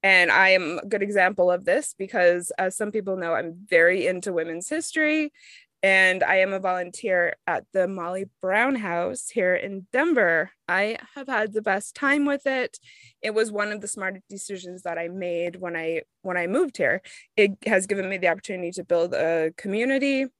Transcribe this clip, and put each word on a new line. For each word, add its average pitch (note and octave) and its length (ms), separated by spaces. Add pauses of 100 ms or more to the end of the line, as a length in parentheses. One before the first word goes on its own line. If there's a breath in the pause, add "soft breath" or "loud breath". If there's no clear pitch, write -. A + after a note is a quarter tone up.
And F#3 280
I F#3+ 180
am F3+ 340
a - 20
good G3 160
example G3 480
of F3+ 160
this A3+ 320
because, F3+ 600
as F#3+ 200
some G#3 140
people G3 260
know, E3+ 160
I'm E3 220 (120)
very F3 380
into F#3 280
women's E3 360
history, D#4 640 (500 loud breath)
and F#3+ 420
I F#3+ 140
am F#3+ 160
a F#3+ 60
volunteer F3+ 760 (120)
at E3+ 260
the F#3 140
Molly F#3 380 (160)
Brown A3 340
House F3+ 540
here F3+ 260
in G3 360
Denver. G#3 600 (160)
I G3+ 300 (180)
have C4+ 120
had A3 260
the G#3+ 100
best G3 320
time C#4+ 300
with C#4+ 200
it. C4 320 (460 loud breath)
It G#3+ 100
was A3 180
one G#3 200
of G#3 100
the G3+ 60
smartest F#3+ 420
decisions F#3 540
that E3+ 160
I E3+ 80
made F3 480
when F3+ 200
I, E3 260 (200)
when F3+ 160
I F3 100
moved C#4 300
here. D#3 240 (340 loud breath)
It G3+ 160 (140)
has G3 220
given G3 220
me G3 80
the F3+ 100
opportunity F3+ 440
to F3+ 120
build F3 300
a D#3+ 440
community. C4 680 (120)